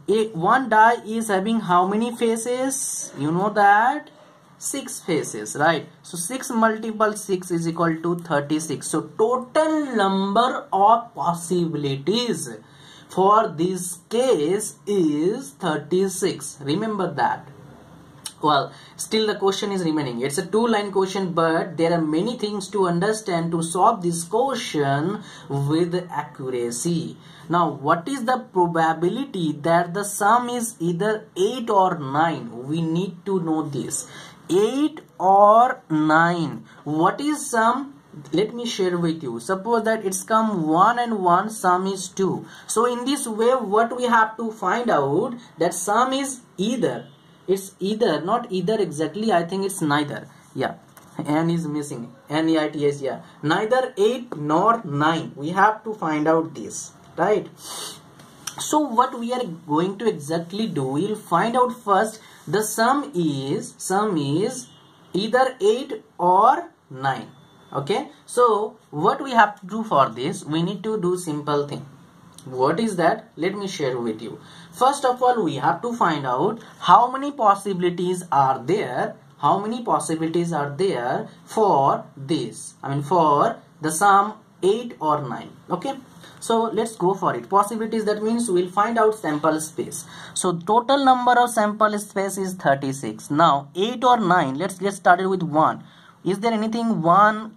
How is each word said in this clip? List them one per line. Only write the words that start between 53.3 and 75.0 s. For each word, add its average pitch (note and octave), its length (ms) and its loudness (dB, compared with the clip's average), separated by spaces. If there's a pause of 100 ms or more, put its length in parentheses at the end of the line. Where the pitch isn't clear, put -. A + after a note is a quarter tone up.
Neither G#3+ 560 0
eight A#3+ 360 0
nor D#3 480 2
nine. D3+ 540 -2
We D3 140 -6
have G3+ 340 2
to A3 80 -8
find D#3 340 -2
out D#3+ 280 2
this, - 380 -12 (260)
right? F3+ 280 0 (1120)
So - 200 -2
what B3+ 420 0
we A#3 140 -6
are A#3+ 100 -4
going E3+ 540 -2
to A#3 100 0
exactly E3+ 600 -4
do, C#3+ 160 -2
we'll E3+ 320 -2
find - 380 0
out B3 240 2
first G#3 440 0 (260)
the F#3+ 140 0
sum B3 520 0
is, C#3 640 -2
sum G3 400 -2
is D#3 520 -2 (440)
either A#3 480 0
eight A#3 420 0 (140)
or G#3+ 540 4 (180)
nine. C3 400 -4 (460)
Okay, G3 340 -2 (160)
so A3 540 2 (120)
what G3+ 320 0
we C4+ 100 -6
have G#3+ 280 4
to F#3 60 -18
do G#3+ 180 -6
for C3+ 240 4
this, B2+ 380 -6
we D#3 160 -2
need G3+ 220 -4
to A3 140 -2
do F3 200 -2
simple D3 500 -4
thing. - 160 -10 (600)
What C3 320 0
is A3 180 -2
that? E3+ 400 0
Let F#3 180 -4
me G3+ 120 -8
share C3 320 -4
with A2+ 220 -4
you. A2 180 -12 (320)
First C4+ 360 0